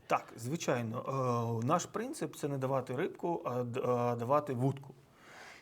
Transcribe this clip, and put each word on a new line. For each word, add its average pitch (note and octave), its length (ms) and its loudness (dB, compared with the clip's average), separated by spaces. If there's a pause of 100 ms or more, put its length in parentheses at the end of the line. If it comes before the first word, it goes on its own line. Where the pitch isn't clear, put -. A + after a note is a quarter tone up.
Так, - 320 0
звичайно. A#2+ 1200 0
Е, A#2+ 40 0
наш E3 200 4
принцип — A3 540 -4
це D3+ 80 0
не C#3+ 100 0
давати C3 380 0
рибку, E3+ 480 -2
а B2 180 0
д-, B2 240 -2
а A#2+ 300 4
давати C#3 360 2
вудку. B2+ 420 0 (680)